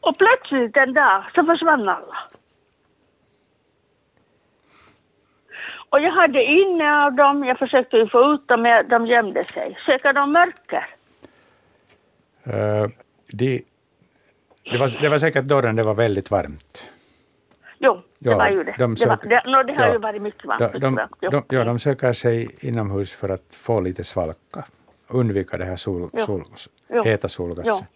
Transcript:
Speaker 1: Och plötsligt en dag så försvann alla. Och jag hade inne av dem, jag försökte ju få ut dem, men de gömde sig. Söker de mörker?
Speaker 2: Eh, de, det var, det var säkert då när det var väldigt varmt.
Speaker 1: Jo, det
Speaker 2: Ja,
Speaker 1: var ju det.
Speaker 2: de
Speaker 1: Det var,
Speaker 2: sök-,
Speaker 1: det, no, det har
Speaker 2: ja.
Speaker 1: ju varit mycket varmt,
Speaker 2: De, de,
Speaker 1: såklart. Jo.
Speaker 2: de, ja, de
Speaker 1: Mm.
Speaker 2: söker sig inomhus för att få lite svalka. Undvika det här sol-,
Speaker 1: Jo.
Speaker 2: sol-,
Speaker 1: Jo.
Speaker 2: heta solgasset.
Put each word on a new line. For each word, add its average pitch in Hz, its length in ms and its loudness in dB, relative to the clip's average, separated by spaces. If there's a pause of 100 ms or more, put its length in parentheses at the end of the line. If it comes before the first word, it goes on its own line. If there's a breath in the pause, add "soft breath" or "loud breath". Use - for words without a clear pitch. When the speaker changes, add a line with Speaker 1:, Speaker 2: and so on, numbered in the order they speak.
Speaker 1:
Och 302 180 0
plötsligt 285 580 2
en 269 180 2
dag 214 300 4 (100)
så 349 100 4
försvann 311 440 2
alla. - 280 -4 (3750 loud breath)
Och 277 100 4
jag 330 120 0
hade 302 320 4
inne 302 600 2
av 285 80 2
dem, 285 320 2
jag 254 140 -2
försökte 254 380 0
ju 220 120 4
få 269 260 4
ut 285 140 -8
dem, 233 140 2
men 233 260 4
de 233 180 2
gömde 220 380 0
sig. - 420 -10
Söker 269 260 0
de 285 200 0
mörker? 339 540 0 (1600 soft breath)
Speaker 2:
Eh, 104 460 -2 (420)
de, 123 300 -2 (1080)
det 123 80 -4
var, 127 240 -2
det 147 60 2
var 147 100 2
säkert 143 260 0
då 139 160 2
när 120 120 0
det 113 100 0
var 107 120 0
väldigt 104 360 -2
varmt. 73 600 -6 (880 loud breath)
Speaker 1:
Jo, 208 220 0 (180)
det 123 120 0
Speaker 2:
Ja, 107 60 4
Speaker 1:
var 101 120 2
ju 156 160 0
det. 95 140 -10
Speaker 2:
de 120 160 0
Speaker 1:
Det - 120 0
var, - 100 2
Speaker 2:
sök-, - 120 -12
Speaker 1:
det, 233 180 2
no, 262 160 2
det 254 120 -4
har 247 120 0
Speaker 2:
ja. - 60 2
Speaker 1:
ju 233 60 0
varit 208 240 -6
mycket 208 220 -10
varmt, 117 280 -2
Speaker 2:
De, 117 60 -10
de, 135 180 0
Speaker 1:
såklart. 107 140 -6 (100)
Jo. 185 100 -4
Speaker 2:
de, 143 60 0 (120)
ja, 131 100 0
de 123 100 2
Speaker 1:
Mm. 120 100 -2
Speaker 2:
söker 131 340 0
sig 117 360 -2 (140)
inomhus 101 500 -6
för - 160 -10
att - 260 -8
få 113 260 -2
lite 92 240 -6
svalka. - 600 -8 (440)
Undvika 110 480 -2
det 90 80 -6
här 92 120 -8
sol-, 87 360 -6
Speaker 1:
Jo. - 140 -8
Speaker 2:
sol-, 98 180 -6 (440)
Speaker 1:
Jo. 233 160 -2
Speaker 2:
heta 107 240 0
solgasset. 90 680 -6